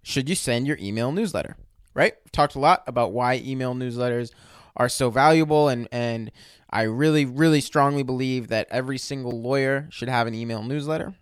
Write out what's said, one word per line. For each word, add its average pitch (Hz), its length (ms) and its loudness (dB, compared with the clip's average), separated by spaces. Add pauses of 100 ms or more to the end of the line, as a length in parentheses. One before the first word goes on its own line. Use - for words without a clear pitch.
should 135 220 -2
you 185 60 0
send 127 320 -2
your 147 160 0
email 113 300 -4
newsletter, 175 440 -4 (380)
right? 175 180 2 (100)
We've - 80 -20
talked 147 260 0
a - 20 -6
lot 156 280 4
about 120 260 0
why 123 300 0
email 127 320 -4
newsletters 123 580 -4 (440)
are 123 140 2
so 131 180 0
valuable, 151 640 6
and, 120 200 -4
and 117 400 -4 (380)
I - 140 -2
really, 143 420 2
really 143 380 4
strongly 143 400 2
believe 127 460 -2
that 110 220 0
every 127 280 -4
single 123 420 -8
lawyer 135 500 0
should 120 200 -8
have 120 160 2
an 117 80 -4
email 113 280 -6
newsletter. 151 600 -4